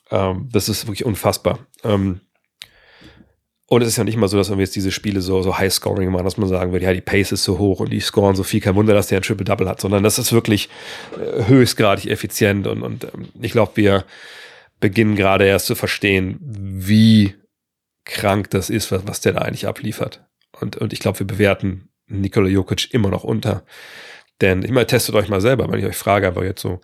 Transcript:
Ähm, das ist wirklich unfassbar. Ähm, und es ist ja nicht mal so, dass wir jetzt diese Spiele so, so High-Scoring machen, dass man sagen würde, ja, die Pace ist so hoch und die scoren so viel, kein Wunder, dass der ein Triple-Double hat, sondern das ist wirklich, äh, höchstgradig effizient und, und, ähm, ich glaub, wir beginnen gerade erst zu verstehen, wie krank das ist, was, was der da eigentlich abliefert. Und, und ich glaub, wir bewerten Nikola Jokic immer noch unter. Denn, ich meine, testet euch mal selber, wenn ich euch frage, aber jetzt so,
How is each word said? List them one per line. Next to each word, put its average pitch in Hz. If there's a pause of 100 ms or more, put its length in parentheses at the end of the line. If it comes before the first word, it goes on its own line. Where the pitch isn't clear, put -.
(100)
Ähm, 95
das 101
ist -
wirklich 107
unfassbar. - (220)
Ähm, 98 (1500)
und 120
es 117
ist 110
ja 117
nicht 110
mal 107
so, 98
dass 101
wir 98
jetzt 98
diese 95
Spiele 98
so, 92
so 92
High-Scoring 98
machen, 90
dass 95
man 104
sagen 92
würde, 90
ja, 92
die 92
Pace -
ist 101
so -
hoch 101
und 110
die 107
scoren 98
so 98
viel, 107
kein 98
Wunder, 107
dass 101
der 98
ein 95
Triple-Double 98
hat, 85
sondern 98
das 104
ist 120
wirklich, 113 (480)
äh, -
höchstgradig 113
effizient 101
und, 57
und, 120
ähm, - (120)
ich 117
glaub, 110
wir 98 (760)
beginnen 107
gerade 98
erst 98
zu 120
verstehen, 95
wie 104 (720)
krank 101
das 95
ist, 104
was, 92
was -
der 104
da -
eigentlich -
abliefert. - (360)
Und, 110
und 110
ich -
glaub, 101
wir 101
bewerten 98 (180)
Nikola 98
Jokic 95
immer 104
noch 95
unter. 107 (760)
Denn, 95
ich 101
meine, 120
testet 113
euch 104
mal 101
selber, 120
wenn 107
ich 101
euch 107
frage, 101
aber 92
jetzt 95
so, 95